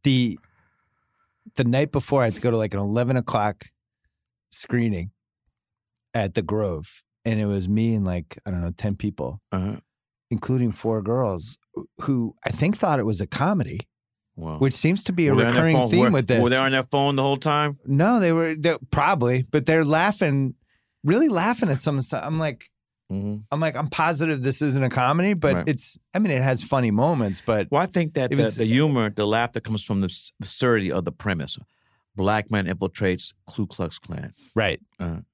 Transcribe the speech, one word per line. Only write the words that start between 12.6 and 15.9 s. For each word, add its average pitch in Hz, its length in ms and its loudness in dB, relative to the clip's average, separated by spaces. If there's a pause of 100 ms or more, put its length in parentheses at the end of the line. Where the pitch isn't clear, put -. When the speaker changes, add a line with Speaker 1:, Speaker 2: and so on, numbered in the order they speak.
Speaker 1:
thought 156 220 0
it 104 60 -2
was 101 160 -2
a 92 60 -4
comedy, 170 540 -2 (540)
Speaker 2:
Wow. 80 240 -8
Speaker 1:
which 135 140 2
seems 180 320 0
to 190 80 -4
be 170 140 2
a 135 60 4
Speaker 2:
Were 131 80 4
they 117 60 4
on 120 60 2
their 123 100 2
Speaker 1:
recurring 165 140 4
Speaker 2:
phone? 123 140 2